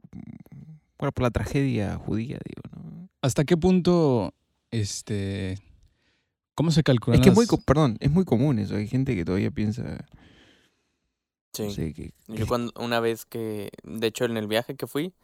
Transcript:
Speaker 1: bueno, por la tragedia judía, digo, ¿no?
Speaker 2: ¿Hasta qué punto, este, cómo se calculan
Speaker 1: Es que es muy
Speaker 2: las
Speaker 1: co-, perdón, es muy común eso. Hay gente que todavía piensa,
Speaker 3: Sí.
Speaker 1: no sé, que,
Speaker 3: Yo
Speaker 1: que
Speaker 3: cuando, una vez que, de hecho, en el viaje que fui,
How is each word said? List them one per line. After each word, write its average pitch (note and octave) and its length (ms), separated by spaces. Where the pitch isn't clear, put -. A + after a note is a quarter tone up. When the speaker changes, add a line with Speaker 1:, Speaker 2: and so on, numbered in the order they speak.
Speaker 1:
bueno, C#3+ 140
por A#2+ 100
la B2 80
tragedia G#2+ 680
judía, A2 480
digo, - 180
¿no? E3+ 320
Speaker 2:
¿Hasta C#3 220
qué F3 120
punto, E3 760
este, G2 880
cómo D#3+ 160
se D#3 120
calculan B2 380
Speaker 1:
Es B2+ 40
que F#3+ 60
es F3+ 40
muy A3+ 100
Speaker 2:
las A3 60
Speaker 1:
co-, E3 120
perdón, C3+ 380
es C#3+ 100
muy F3+ 140
común B2+ 340
eso. G2+ 180
Hay G#2 120
gente C3 260
que E2+ 100
todavía G2+ 260
piensa, G#2+ 560
Speaker 3:
Sí. A2 120
Speaker 1:
no G#2 60
sé, D#2+ 240
que, E2 180
Speaker 3:
Yo A2 80
Speaker 1:
que A2 100
Speaker 3:
cuando, A#2+ 320
una A#2 220
vez A#2 260
que, A2 440
de A2 220
hecho, A2+ 180
en A#2 120
el G#2+ 100
viaje A2+ 300
que C3 100
fui, E3 260